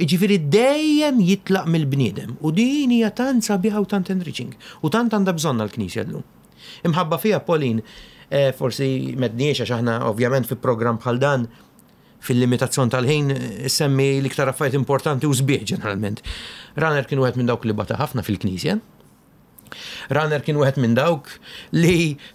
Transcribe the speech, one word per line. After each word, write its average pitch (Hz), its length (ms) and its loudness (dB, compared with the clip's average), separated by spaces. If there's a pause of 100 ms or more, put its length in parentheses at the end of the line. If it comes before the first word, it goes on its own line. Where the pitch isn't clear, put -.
jiġifieri 185 360 2 (120)
dejjem 294 720 4
jitlaq 190 480 2
mill-bniedem. 135 720 0
U 156 120 0
din 254 420 2
hija 220 180 2
tant 247 320 0
sabiħa 208 360 0
u 196 80 -2
tant 196 200 -2
enriching, 135 460 -6 (260)
u 151 80 0
tant 226 240 0
għandha 190 220 2
bżonna 123 320 0
l-Knisja 104 400 -6
llum. - 160 -10 (640)
Imħabba 170 340 0
fiha, 196 240 2
Pauline, 131 380 0 (460)
eh, 139 260 2
forsi 131 600 -2
medniex 127 460 0
għax 113 160 -2
aħna 117 220 0 (100)
ovvjament 123 400 0
fi 117 80 -6
programm 117 400 0
bħal 123 240 -2
dan, 135 240 2 (800)
fil-limitazzjoni 123 680 2
tal-ħin, 139 400 2
eh, 127 380 -4
semmi 139 500 2
l-iktar 135 300 0
affarijiet 135 320 0
importanti 139 460 0
u 143 80 2
sbieħ 131 360 2
ġeneralment. 101 520 -4 (520)
Rahner 147 320 0
kien 139 140 0
wieħed 123 160 2
minn 123 100 0
dawk 120 180 0
li 110 80 0
bata 107 220 -2
ħafna 127 300 -4
fil-Knisja. 104 560 -2 (1300)
Rahner 151 320 0
kien 147 160 0
wieħed 135 220 2
minn 117 140 4
dawk 151 340 0 (420)
li 165 440 4 (180)